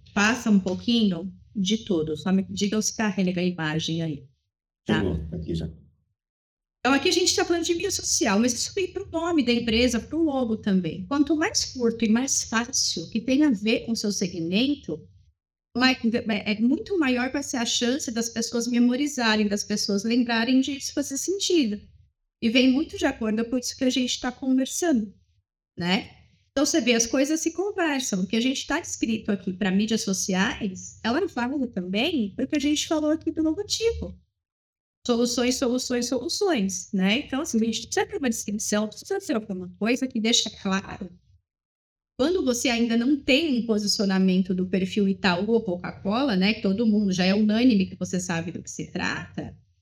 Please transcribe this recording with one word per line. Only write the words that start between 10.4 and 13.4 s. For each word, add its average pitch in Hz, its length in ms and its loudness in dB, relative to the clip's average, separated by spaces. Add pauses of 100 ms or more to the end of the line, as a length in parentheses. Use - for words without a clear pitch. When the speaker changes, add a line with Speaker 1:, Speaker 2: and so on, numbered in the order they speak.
Speaker 1:
também. 185 500 0
Quanto 285 280 2
mais 320 380 0
curto 233 320 0
e 214 40 4
mais 247 340 2
fácil, - 680 -4
que 233 100 -2
tem 269 240 2